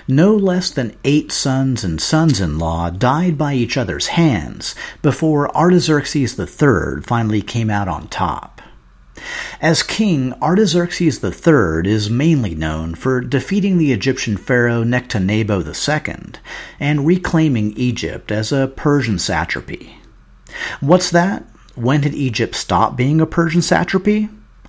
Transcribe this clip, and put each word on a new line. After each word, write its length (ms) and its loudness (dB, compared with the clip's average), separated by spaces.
no 260 6
less 340 2
than 360 -6
eight 260 2
sons 540 0
and 160 -2
sons-in-law 920 0
died 480 0
by 160 0
each 220 -2
other's 320 -4
hands 640 0
before 560 0
Artaxerxes 800 2
the 120 -4
Third 600 2
finally 360 0
came 280 -2
out 160 0
on 220 -6
top. 520 -6
As 240 2
king, 480 0
Artaxerxes 800 2
the 100 -2
Third 560 2
is 240 0
mainly 460 2
known 400 -4
for 240 0
defeating 580 0
the 140 2
Egyptian 440 -2
pharaoh 460 0
Nectanebo 840 0
the 80 -10
Second 680 -6
and 260 0
reclaiming 680 2
Egypt 560 -4
as 180 -2
a 160 0
Persian 520 0
satrapy. 720 -6
What's 320 4
that? 320 0
When 260 2
did 120 0
Egypt 400 -2
stop 400 0
being 280 2
a 40 2
Persian 360 0
satrapy? 640 0